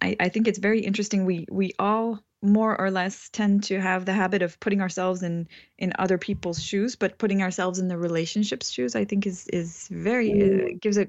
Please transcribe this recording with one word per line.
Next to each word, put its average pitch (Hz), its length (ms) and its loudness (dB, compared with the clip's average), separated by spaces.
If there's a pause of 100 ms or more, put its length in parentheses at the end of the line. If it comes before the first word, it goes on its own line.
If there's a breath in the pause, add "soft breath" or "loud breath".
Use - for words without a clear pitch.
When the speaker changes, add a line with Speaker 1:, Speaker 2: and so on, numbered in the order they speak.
Speaker 1:
I, 185 180 0
I 180 120 0
think 226 180 2
it's 202 100 0
very 208 220 2
interesting. 196 460 0
We, 175 240 0
we 190 280 -2
all 220 420 0 (200)
more 214 400 4
or 190 80 0
less 190 420 -4
tend 202 340 2
to 196 160 -2
have 185 260 0
the 190 60 0
habit 190 300 2
of 170 180 -4
putting 202 200 0
ourselves 185 440 -2
in, 170 240 -4 (300 loud breath)
in 185 200 -2
other 185 180 2
people's 175 460 -4
shoes, 208 320 -2
but - 240 -2
putting 196 240 2
ourselves 185 380 -2
in 185 80 0
the 175 100 -2
relationship's 170 720 -2
shoes, 247 240 -4
I 214 100 0
think 196 220 0
is, 185 220 -6
is 170 420 -6
very, 208 400 0
uh, 208 60 2
Speaker 2:
Mm. 196 440 4
Speaker 1:
gives 208 180 0
a, 202 100 2